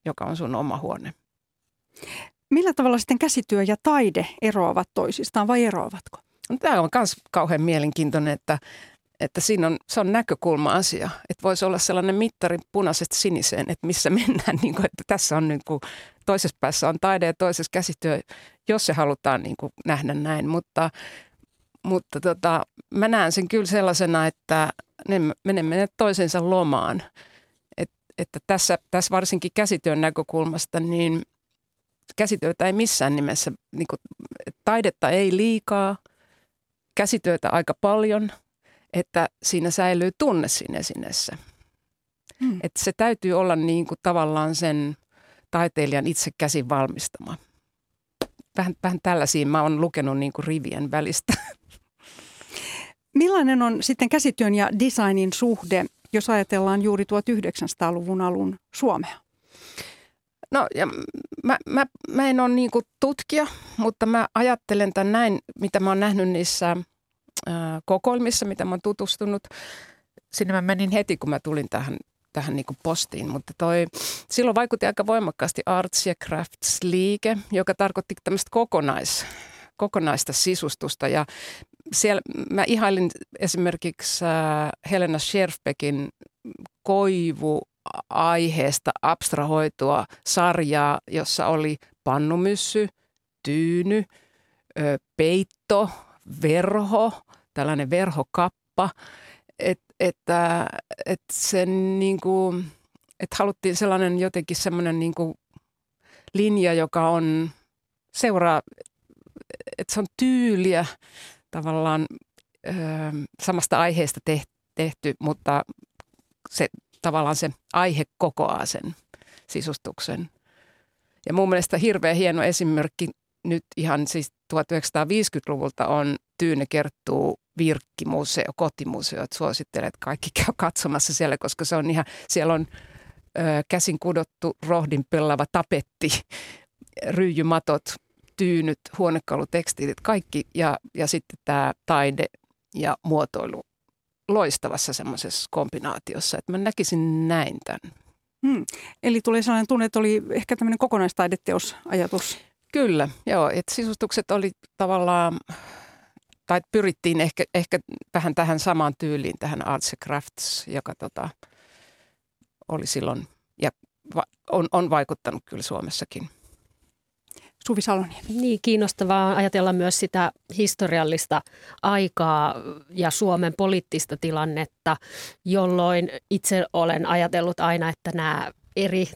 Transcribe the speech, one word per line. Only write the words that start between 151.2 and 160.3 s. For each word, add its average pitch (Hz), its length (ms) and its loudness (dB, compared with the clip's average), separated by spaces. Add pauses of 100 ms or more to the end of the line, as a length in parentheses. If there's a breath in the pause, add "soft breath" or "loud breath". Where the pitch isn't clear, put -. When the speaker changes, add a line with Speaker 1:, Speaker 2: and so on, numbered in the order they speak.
Speaker 1:
Kyllä, 175 360 2 (180)
joo. 170 240 2
Et - 200 -2
sisustukset 220 600 -4
oli 196 200 0 (260)
tavallaan, 180 640 2 (1080 loud breath)
tai 180 140 2 (120)
pyrittiin 175 480 2
ehkä, 160 240 0 (100)
ehkä 175 240 0 (360)
vähän 160 200 0
tähän 160 240 2
samaan 156 400 2
tyyliin, 147 400 -4
tähän - 280 -6
arts - 260 -2
ja - 120 -12
crafts, - 640 -6